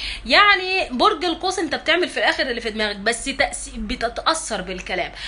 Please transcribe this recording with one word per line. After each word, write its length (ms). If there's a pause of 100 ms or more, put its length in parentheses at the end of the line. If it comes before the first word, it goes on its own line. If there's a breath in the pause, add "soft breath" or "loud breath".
(260 loud breath)
يعني 640
برج 340
القوس 340
انت 160
بتعمل 340
في 80
الاخر 340
اللي 100
في 100
دماغك، 260
بس 320
تأس-، 480
بتتأثر 840
بالكلام، 520 (160 loud breath)